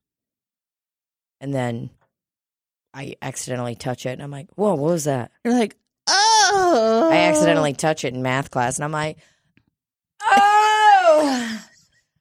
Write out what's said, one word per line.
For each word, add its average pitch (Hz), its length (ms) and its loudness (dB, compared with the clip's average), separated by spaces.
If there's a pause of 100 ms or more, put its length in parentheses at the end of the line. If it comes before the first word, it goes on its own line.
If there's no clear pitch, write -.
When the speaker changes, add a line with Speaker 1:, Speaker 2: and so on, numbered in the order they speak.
(1400)
Speaker 1:
And 139 140 -8
then 123 360 -6 (1040)
I 139 280 -14
accidentally 123 520 -8
touch 127 320 -10
it, 123 40 -4
and 131 120 -12
I'm 143 80 -12
like, 139 240 -16
"Whoa, 202 200 0
what 147 180 -2
was 165 120 -4
that?" 135 280 -4 (120)
Speaker 2:
You're 233 140 0
like, 226 180 -2 (800)
Oh. 311 560 2
Speaker 1:
I 320 60 4 (120)
accidentally 160 440 2
touch 156 320 -4
it 127 100 -6
in 127 80 -6
math 131 280 -4
class, 127 260 -2
and 151 80 -6
I'm 151 80 -6
like, 156 260 -6 (1040)
"Oh, 403 1400 4 (600)